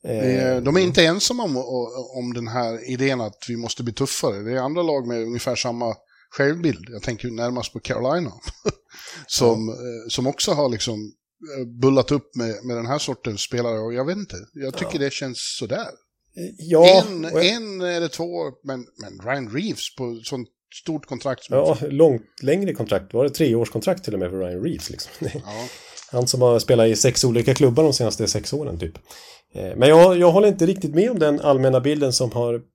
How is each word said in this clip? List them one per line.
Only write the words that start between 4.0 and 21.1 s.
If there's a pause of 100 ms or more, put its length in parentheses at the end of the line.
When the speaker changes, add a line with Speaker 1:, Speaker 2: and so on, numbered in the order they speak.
Speaker 1:
Det
är
andra
lag
med
ungefär
samma (360)
självbild.
Jag
tänker
närmast
på
Carolina. (500)
<laughs>
Som,
Speaker 2:
Ja.
Speaker 1:
eh,
som
också
har
liksom, (460)
eh, (140)
bullat
upp
med,
med
den
här
sortens
spelare.
Och
jag
vet
inte. (160)
Jag
tycker
Speaker 2:
Ja.
Speaker 1:
det
känns
sådär. (500)
Speaker 2:
Eh,
ja,
Speaker 1:
En,
Speaker 2:
och (140)
jag
Speaker 1:
en
eller
två, (220)
men, (160)
men
Ryan
Reeves
på
sånt (340)
stort
kontrakt